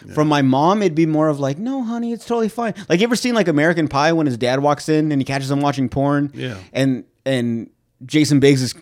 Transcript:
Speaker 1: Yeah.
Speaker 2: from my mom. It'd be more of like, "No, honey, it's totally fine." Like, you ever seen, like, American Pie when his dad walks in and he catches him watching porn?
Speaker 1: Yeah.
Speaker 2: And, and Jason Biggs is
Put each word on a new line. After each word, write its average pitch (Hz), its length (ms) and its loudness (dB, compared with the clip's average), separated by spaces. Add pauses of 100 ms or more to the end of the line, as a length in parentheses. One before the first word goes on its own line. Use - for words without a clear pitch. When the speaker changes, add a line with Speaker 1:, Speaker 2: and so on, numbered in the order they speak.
Speaker 1:
Yeah. 98 80 -20
Speaker 2:
from 151 140 2
my 147 120 2
mom. 143 400 2
It'd 180 140 0
be 160 100 2
more 156 240 2
of 147 120 -2
like, 139 180 -4
"No, 254 240 -6
honey, 233 320 -6
it's 220 100 -12
totally 226 240 -2
fine." 233 240 -6 (160)
Like, 170 120 2
you 214 40 2
ever 240 120 2
seen, 247 180 -2
like, 208 140 2
American 156 380 2
Pie 143 280 2
when 160 120 0
his 123 120 -2
dad 127 220 0
walks 143 280 0
in 156 240 2
and 139 80 0
he 131 60 -2
catches 135 240 -4
him 139 100 0
watching 139 300 -2
porn? 143 420 0
Speaker 1:
Yeah. 127 220 -8 (180)
Speaker 2:
And, 131 320 0 (220)
and 120 420 -2 (380)
Jason 147 340 2
Biggs 139 220 6
is 123 200 -4